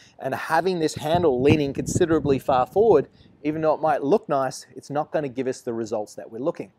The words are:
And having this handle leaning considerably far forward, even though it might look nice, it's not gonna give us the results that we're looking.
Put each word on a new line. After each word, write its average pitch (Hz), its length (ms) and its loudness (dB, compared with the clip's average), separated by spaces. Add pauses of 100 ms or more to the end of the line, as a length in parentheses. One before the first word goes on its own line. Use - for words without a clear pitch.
(200)
And 131 140 -6
having 170 440 0
this 156 160 0
handle 156 480 2
leaning 147 300 4
considerably 147 680 0
far 127 280 0
forward, 196 420 4 (340)
even 151 180 -4
though 156 140 2
it 127 60 -4
might 147 240 0
look 175 240 0
nice, 135 460 -2
it's - 160 -16
not 147 220 -4
gonna 151 160 -2
give 123 200 -4
us 127 120 -4
the 120 140 -6
results 110 400 -6
that - 160 -16
we're 113 80 -14
looking. 135 400 -6